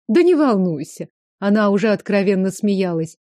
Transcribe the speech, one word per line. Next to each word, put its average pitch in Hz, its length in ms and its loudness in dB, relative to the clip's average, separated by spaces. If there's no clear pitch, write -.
Да 330 140 4
не 349 120 4
волнуйся. 185 720 -2
Она 202 300 2
уже 202 200 0
откровенно 196 600 0
смеялась. 185 640 -4